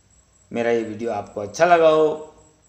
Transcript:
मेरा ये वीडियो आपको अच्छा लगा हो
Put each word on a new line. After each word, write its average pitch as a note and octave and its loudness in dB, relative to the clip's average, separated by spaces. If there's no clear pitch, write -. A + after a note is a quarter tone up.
मेरा A#2 -4
ये A#2 0
वीडियो G#2+ -8
आपको G#2 -10
अच्छा G2+ -2
लगा E3 6
हो D#3 4